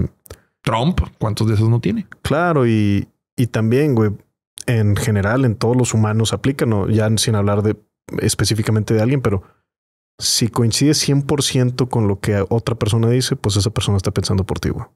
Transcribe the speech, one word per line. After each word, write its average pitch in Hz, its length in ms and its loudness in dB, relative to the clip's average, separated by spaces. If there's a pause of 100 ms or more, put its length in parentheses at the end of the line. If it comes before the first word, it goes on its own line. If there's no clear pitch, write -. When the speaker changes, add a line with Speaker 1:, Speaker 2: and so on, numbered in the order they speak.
(640)
Speaker 1:
Trump, 123 380 0 (180)
¿cuántos 110 300 -2
de 113 60 2
esos 110 140 2
no 117 120 2
tiene? 208 260 -4 (160)
Speaker 2:
Claro, 156 460 2
y, 104 400 2 (280)
y 117 120 0
también, 127 480 0
güey, 107 140 2 (560)
en 104 300 2
general, 107 480 0
en 113 120 0
todos 120 200 0
los 123 160 0
humanos 110 400 0
aplica, 139 320 -2
¿no? 104 240 0
Ya 107 300 2
sin 113 160 0
hablar 104 280 2
de, 104 140 0 (460)
específicamente 110 720 0
de 107 80 2
alguien, 131 180 0
pero 101 220 -2 (760)
si - 280 0
coincides 131 500 2
cien 143 240 0
por 143 200 -2
ciento 123 460 0
con 117 180 0
lo 98 140 -2
que 101 280 0
otra 117 280 -2
persona 113 340 0
dice, 123 240 0
pues 104 220 -2
esa 104 140 0
persona - 260 -2
está 98 160 -2
pensando 95 340 -2
por - 140 -6
ti, - 100 -4
güey. - 260 -8